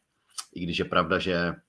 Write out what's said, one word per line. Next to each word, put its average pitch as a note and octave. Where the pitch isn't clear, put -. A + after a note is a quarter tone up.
I F2
když E2+
je F2+
pravda, F2+
že F2